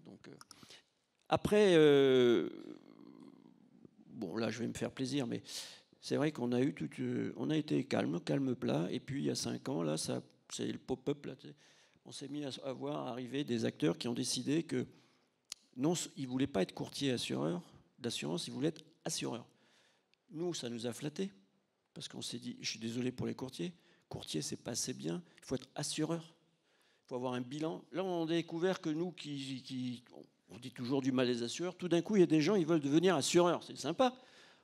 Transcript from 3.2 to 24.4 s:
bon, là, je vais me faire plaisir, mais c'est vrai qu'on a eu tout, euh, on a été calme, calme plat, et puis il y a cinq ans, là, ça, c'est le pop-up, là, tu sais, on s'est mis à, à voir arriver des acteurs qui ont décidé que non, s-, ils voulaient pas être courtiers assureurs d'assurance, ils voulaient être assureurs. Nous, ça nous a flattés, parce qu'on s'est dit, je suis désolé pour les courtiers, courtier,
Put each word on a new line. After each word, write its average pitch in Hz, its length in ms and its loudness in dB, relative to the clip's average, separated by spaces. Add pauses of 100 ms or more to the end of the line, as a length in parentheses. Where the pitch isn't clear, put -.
bon, 92 300 -6
là, 113 120 0
je 113 120 -6
vais 117 60 -2
me 117 60 -4
faire 117 200 -4
plaisir, 135 340 -2
mais 117 160 -4 (600)
c'est 127 140 -2
vrai 151 160 2
qu'on 123 200 -2
a 123 100 4
eu 156 100 2
tout, 160 160 -6 (100)
euh, 123 380 -2
on 139 140 -4
a 156 80 2
été 147 260 0
calme, 127 360 0
calme 139 340 0
plat, 131 360 0
et 123 100 -4
puis 139 200 -6
il 147 60 -2
y 131 40 2
a 123 40 -2
cinq 123 340 -4
ans, 151 140 -2
là, 156 160 -2
ça, 127 240 -4 (260)
c'est 117 240 -4
le - 60 -8
pop-up, 139 480 -4
là, 131 100 -10
tu 147 120 -20
sais, 147 60 -18 (520)
on 127 40 -16
s'est 135 180 -12
mis 147 140 -6
à, 139 60 -6 (160)
à 135 80 -6
voir 139 340 -6
arriver 127 380 -4
des 117 220 0
acteurs 156 320 0
qui 120 100 -4
ont 117 60 -2
décidé 131 480 0
que 127 240 -2 (880)
non, 147 160 2
s-, 156 240 -2
ils 135 100 -4
voulaient 131 200 0
pas 185 160 0
être 180 100 -2
courtiers - 380 -2
assureurs 143 520 -2 (360)
d'assurance, 143 500 -4
ils 120 60 -10
voulaient 131 140 0
être - 140 -6 (220)
assureurs. 131 420 -6 (840)
Nous, 170 240 -4
ça 117 160 -6
nous 117 160 -6
a 117 80 -4
flattés, 151 360 -6 (600)
parce - 160 -12
qu'on 123 140 -10
s'est 120 160 -8
dit, 123 240 -10
je - 80 -4
suis 113 100 -10
désolé 120 320 -4
pour 113 140 -6
les 113 80 -4
courtiers, 170 400 -8 (340)
courtier, - 320 -6